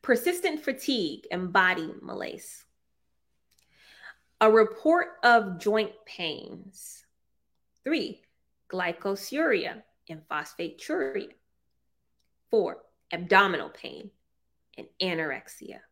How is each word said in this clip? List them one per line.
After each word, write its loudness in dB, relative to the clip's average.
Persistent 0
fatigue -4
and -6
body 2
malaise. -12
A 8
report 6
of 4
joint 0
pains. -12
Three, -4
glycosuria -2
and -14
phosphaturia. -6
Four, 0
abdominal 4
pain -16
and -16
anorexia. -6